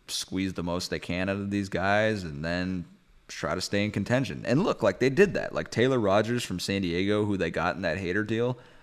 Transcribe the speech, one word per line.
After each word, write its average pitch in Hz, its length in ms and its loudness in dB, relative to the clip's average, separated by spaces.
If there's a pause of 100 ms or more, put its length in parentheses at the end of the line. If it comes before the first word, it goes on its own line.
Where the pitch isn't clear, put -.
squeeze 95 460 -4
the 85 100 -6
most 87 260 -4
they 82 80 -2
can 92 300 -4
out 98 80 0
of 101 160 -6
these 101 160 -2
guys 101 560 0
and 76 200 -8
then 90 400 -2 (440)
try 78 260 -4
to 92 60 -2
stay 101 240 0
in 104 80 -2
contention. 104 520 -2
And 165 200 4
look, - 180 -2
like, 101 160 4
they - 100 4
did 175 260 4
that. - 200 -4
Like, 80 160 -4
Taylor 127 300 2
Rogers 107 420 2
from 90 160 -4
San 98 240 -2
Diego, 95 420 2
who 104 120 0
they 85 160 0
got 82 240 0
in 92 60 -8
that 85 160 0
Hader 98 280 -2
deal, 117 320 0 (240)